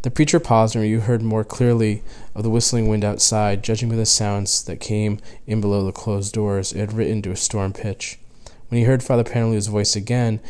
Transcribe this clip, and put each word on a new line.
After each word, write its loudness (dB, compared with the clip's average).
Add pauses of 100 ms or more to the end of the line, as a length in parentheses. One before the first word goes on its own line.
The -2
preacher 4
paused, 4
and 2
you 2
heard 0
more 0
clearly 2 (300)
of -4
the 0
whistling 2
wind 4
outside, 2
judging 0
by 0
the 2
sounds 0
that -8
came -2 (260)
in -2
below 2
the -2
closed -4
doors. -2
It -6
had -4
written 0
to -4
a -4
storm -2
pitch. -8 (520)
When 0
he 4
heard 4
Father 2
Panalu's 0
voice 0
again, 0